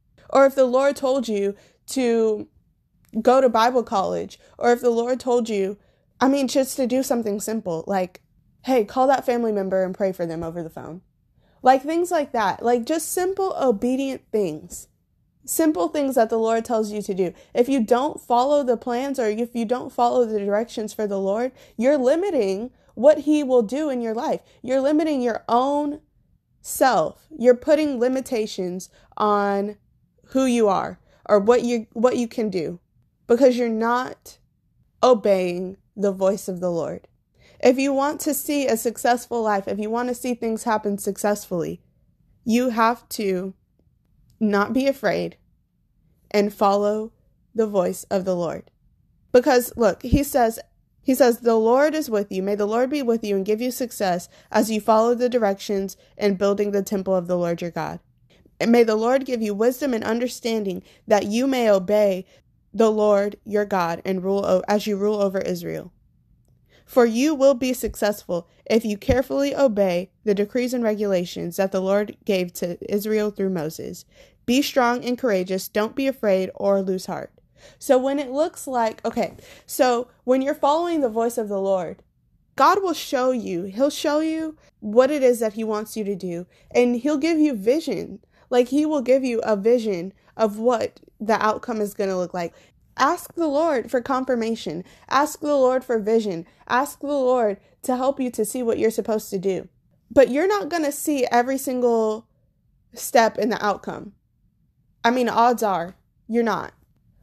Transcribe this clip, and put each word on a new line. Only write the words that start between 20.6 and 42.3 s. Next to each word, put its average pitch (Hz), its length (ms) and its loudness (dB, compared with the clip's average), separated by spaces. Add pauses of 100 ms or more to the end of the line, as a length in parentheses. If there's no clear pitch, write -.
for 220 140 -4
the 196 120 -4
Lord, 208 340 -2 (260)
you're 262 180 4
limiting 254 720 0 (240)
what 302 260 4
he 302 220 2
will 254 200 2
do 269 260 -2
in 254 140 -4
your 226 120 -4
life. 247 280 -4 (180)
You're 262 220 0
limiting 302 400 2
your 240 260 -4
own 285 540 0 (580)
self. - 680 0
You're 247 260 4
putting 294 420 2
limitations 220 920 -4 (260)
on 202 600 0 (480)
who 262 180 0
you 240 240 4
are 180 320 -2 (260)
or 208 120 6
what 233 240 4
you, 240 320 -2
what 233 240 2
you 240 100 -2
can 220 220 -4
do, 175 300 -6 (480)
because 247 280 6
you're 240 120 0
not 233 720 -4 (600)
obeying 190 760 2 (180)
the 202 160 0
voice 190 380 -2
of 185 100 -6
the 180 140 -2
Lord. 160 340 -6 (540)
If 254 180 4
you 269 140 0
want 277 300 -2
to 294 120 -2
see 285 320 -2
a 226 100 0
successful 240 640 -2
life, 208 260 -2
if 202 100 -4
you 214 120 -6
want 240 180 -2
to 247 60 -4
see 247 200 -4
things 226 300 -4
happen 214 340 -2
successfully, 190 800 -4 (640)